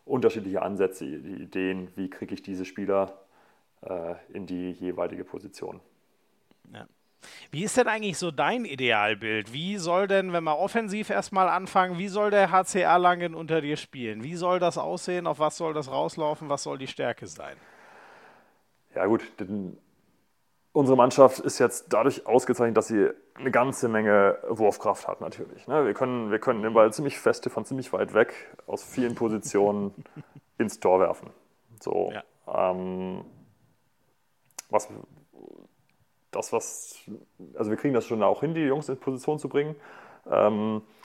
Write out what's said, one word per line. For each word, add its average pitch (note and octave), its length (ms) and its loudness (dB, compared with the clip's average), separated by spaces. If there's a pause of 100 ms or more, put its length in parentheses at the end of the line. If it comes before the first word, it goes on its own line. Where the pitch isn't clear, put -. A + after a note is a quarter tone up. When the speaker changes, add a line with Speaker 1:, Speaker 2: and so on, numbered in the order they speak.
Speaker 1:
unterschiedliche A2 580 0
Ansätze, F#2+ 440 -2
die D2 360 -12
Ideen, F#2 540 -4
wie F#2+ 140 -6
kriege - 240 -12
ich - 100 -10
diese F#2+ 220 -8
Spieler G2 520 -2 (680)
äh, E2+ 300 -8 (180)
in G2+ 140 -10
die F2+ 240 -6
jeweilige F2 520 -6
Position. - 560 -14 (920)
Speaker 2:
Ja. - 120 -18 (680)
Wie D3+ 120 -6
ist G#3+ 140 -2
denn A#3+ 100 4
eigentlich G#3+ 300 -2
so F3 140 -4
dein E3+ 340 0
Idealbild? A2 880 0
Wie F3+ 240 -6
soll F3+ 300 0
denn, F#3 260 2
wenn E3+ 100 -2
wir D3+ 140 0
offensiv G#3 520 -4
erstmal F#3+ 380 0
anfangen, F3+ 500 0
wie G3 120 -6
soll G#3 220 0
der G3 200 4
H F#3 140 4
C F#3 160 0
Erlangen F3 520 4
unter D#3+ 280 -2
dir D3 160 -4
spielen? A2+ 460 -8
Wie E3 120 -8
soll F3+ 240 2
das E3+ 180 2
aussehen? F3 500 -4
Auf D3 120 -2
was D#3 180 0
soll D#3+ 160 -4
das D3 160 -6
rauslaufen? D3+ 600 -2
Was C#3+ 140 -4
soll C#3+ 140 -6
die C3+ 100 -10
Stärke A#2+ 400 -6
sein? C#2+ 280 -16 (1400)
Speaker 1:
Ja F2+ 100 0
gut, G#2+ 180 2 (160)
denn F#2+ 380 -8 (960)
unsere C3 240 6
Mannschaft B2+ 420 8
ist - 200 -4
jetzt - 340 0
dadurch A#2 340 2
ausgezeichnet, A#2 500 2
dass A2 100 4
sie G2+ 220 4 (260)
eine C3 160 -4
ganze B2+ 360 2
Menge G#2 500 6 (100)
Wurfkraft G#2+ 600 0
hat - 140 -8
natürlich, - 460 -12
ne? C#3+ 180 2
Wir G#2 80 2
können, B2 360 -2
wir G#2+ 100 0
können A2+ 220 0
den A2 120 -2
Ball A2 200 8
ziemlich C#3+ 240 -4
feste - 320 0
von A2 160 -6
ziemlich C3 280 -6
weit G2 200 -2
weg - 420 2 (120)
aus - 160 -8
vielen A#2+ 320 -4
Positionen G#2 800 0 (320)
Speaker 2:
<laughs> - 320 -16
Speaker 1:
ins - 220 -2
Tor F#2 200 6
werfen. - 300 0 (500)
So, F2+ 340 -4
Speaker 2:
Ja. A2 100 -12 (480)
Speaker 1:
ähm, F#2 520 -8 (1500)
was, - 180 0 (1400)
das, - 220 -4
was, - 440 -6 (580)
also G#2+ 160 -2
wir A2+ 60 0
kriegen C#3+ 160 0
das A2+ 140 2
schon A2 160 -2
auch G2 180 2
hin, D#3 120 -2
die E3 80 -2
Jungs D3 280 0
in C3+ 80 -6
Position C3+ 420 -4
zu C#3 100 -8
bringen. D3 260 -2 (540)
Ähm, G#2+ 520 2 (240)